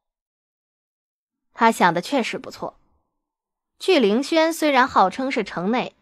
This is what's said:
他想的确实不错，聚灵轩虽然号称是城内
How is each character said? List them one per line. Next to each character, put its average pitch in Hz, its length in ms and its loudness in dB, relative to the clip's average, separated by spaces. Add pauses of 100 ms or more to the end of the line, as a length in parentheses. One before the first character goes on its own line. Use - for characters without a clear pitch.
(1500)
他 226 180 2
想 190 220 2
的 170 80 -4
确 247 220 -2
实 - 160 -8
不 - 120 -18
错， - 300 -14 (1000)
聚 370 200 2
灵 220 240 2
轩 320 280 2
虽 311 200 -2
然 262 180 2
号 214 220 4
称 262 200 -6
是 262 140 -4
城 180 260 -6
内 226 320 -4